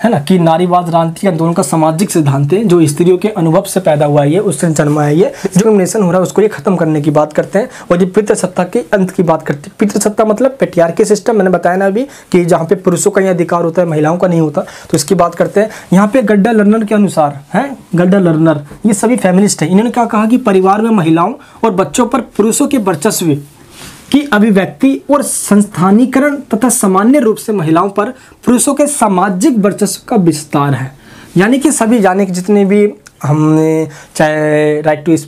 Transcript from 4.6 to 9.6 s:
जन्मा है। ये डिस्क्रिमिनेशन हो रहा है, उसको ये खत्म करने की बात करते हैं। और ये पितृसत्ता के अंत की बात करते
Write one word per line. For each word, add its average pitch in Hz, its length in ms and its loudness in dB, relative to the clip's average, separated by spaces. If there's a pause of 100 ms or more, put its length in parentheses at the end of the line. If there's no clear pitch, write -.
जन्मा 151 340 0
है। 147 140 0
ये 196 80 4
डिस्क्रिमिनेशन 208 800 0
हो 175 80 0
रहा 180 60 2
है, 185 60 2
उसको 180 180 -2
ये 220 60 2
खत्म 208 280 0
करने 156 260 0
की 151 100 0
बात 151 220 0
करते - 260 -2
हैं। 254 100 -4 (220)
और 175 80 2
ये 190 60 2
पितृसत्ता 208 580 -2
के 180 160 -4
अंत 185 320 -2
की 190 120 -2
बात 160 240 -2
करते 143 180 -6